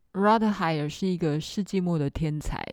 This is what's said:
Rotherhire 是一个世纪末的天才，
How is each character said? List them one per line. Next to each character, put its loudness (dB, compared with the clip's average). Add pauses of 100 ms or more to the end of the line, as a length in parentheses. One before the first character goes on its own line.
(140)
Rotherhire 2
是 -4
一 2
个 0
世 -6
纪 -2
末 0
的 0
天 -2
才， -4